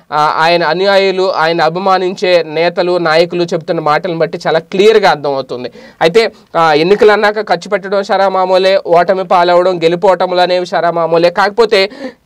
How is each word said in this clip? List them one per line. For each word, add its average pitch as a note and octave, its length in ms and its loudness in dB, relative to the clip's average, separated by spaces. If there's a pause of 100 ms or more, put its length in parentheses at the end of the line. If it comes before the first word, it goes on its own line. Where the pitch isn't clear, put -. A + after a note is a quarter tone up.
(140)
ఆ, D3+ 260 0
ఆయన E3+ 240 2
అనుయాయులు, F#3+ 680 0
ఆయన E3 280 0
అభిమానించే F3+ 800 0
నేతలు, F3 540 -2
నాయకులు E3+ 460 0
చెప్తున్న E3 360 -4
మాటలను D#3 380 -2
బట్టి E3 300 -4
చాలా D#3+ 120 0
క్లియర్గా G3 500 2
అర్థమవుతుంది. C#3 640 -4 (300)
అయితే, F3+ 300 0 (260)
ఆ, D#3+ 160 2
ఎన్నికలు G3+ 380 4
అన్నాక G#3 300 0
ఖర్చు F#3+ 280 -4
పెట్టడం G3 340 -4
షరా G3 260 0
మామూలే, F#3+ 580 2
ఓటమి F3 360 2
పాలవడం, F3 600 2
గెలుపోటములు F3+ 580 0
అనేవి F3+ 240 0
షరా E3+ 260 -2
మామూలే. E3+ 380 2
కాకపోతే G3+ 600 0 (360)